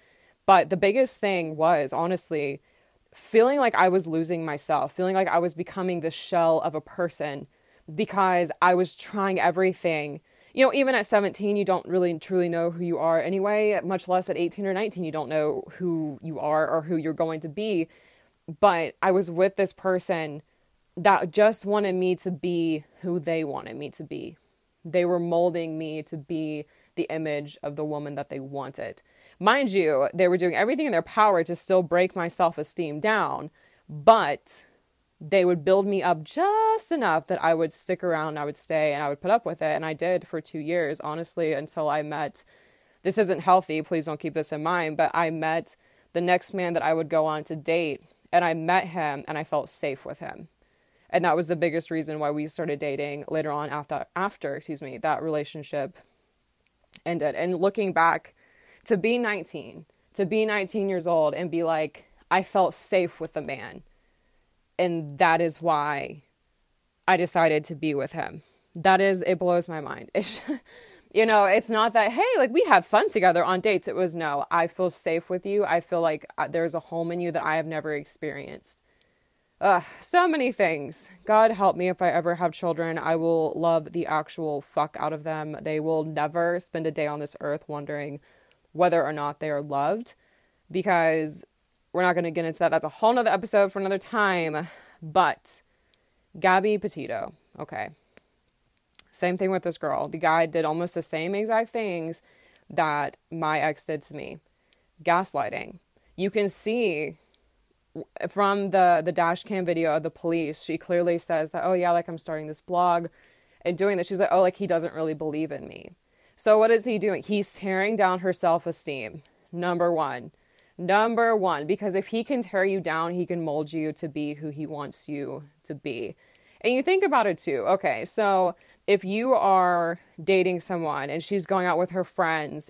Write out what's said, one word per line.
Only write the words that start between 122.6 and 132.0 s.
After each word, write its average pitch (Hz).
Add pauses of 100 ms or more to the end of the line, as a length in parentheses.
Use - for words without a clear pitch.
you 196
down, 165
he 180
can 175
mold 151
you 156
to 160
be 147
who 151
he 151
wants 147
you 143 (200)
to 165
be. 120 (420)
And 240
you 262
think 381
about 269
it 180
too. 131
Okay, 151
so 190 (320)
if 190
you 226
are 180 (200)
dating 185
someone 151
and 160
she's 196
going 185
out 165
with 180
her 185